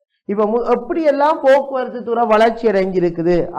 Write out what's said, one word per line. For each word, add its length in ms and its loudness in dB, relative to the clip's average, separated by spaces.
இப்ப 220 0
மு-, 140 -2
எப்படியெல்லாம் 720 0
போக்குவரத்து 600 0
துறை 160 0
வளர்ச்சி 380 2
அடைஞ்சிருக்குது, 680 0